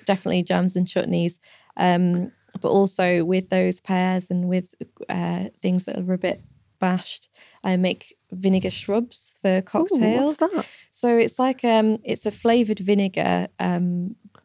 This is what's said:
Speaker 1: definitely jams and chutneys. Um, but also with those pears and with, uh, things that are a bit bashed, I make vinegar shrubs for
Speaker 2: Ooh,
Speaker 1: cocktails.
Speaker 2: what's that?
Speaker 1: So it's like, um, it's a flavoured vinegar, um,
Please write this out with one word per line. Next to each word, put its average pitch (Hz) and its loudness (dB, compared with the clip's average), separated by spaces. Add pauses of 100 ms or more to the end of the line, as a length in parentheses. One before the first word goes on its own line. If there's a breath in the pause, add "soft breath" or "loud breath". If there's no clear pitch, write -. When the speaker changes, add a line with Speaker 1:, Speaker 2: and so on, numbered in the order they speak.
Speaker 1:
definitely 185 0
jams 180 0
and 180 0
chutneys. 175 -2 (380 soft breath)
Um, 180 2 (280)
but - -2
also 180 2
with 185 -2
those 185 0
pears 185 -2
and 180 -2
with, 180 -4 (340)
uh, 175 -4 (180)
things 185 0
that - -8
are 185 -4
a 185 -2
bit - -4 (380)
bashed, - -4 (340 soft breath)
I 185 0
make 180 -2 (160)
vinegar 190 0
shrubs - -6
for 190 2
Speaker 2:
Ooh, 190 -2
Speaker 1:
cocktails. 262 0
Speaker 2:
what's 370 0
that? - -4 (240 loud breath)
Speaker 1:
So 240 0
it's 226 2
like, 254 0
um, 220 4
it's - -6
a 214 -4
flavoured 233 2
vinegar, 185 0 (100)
um, 180 -2 (280)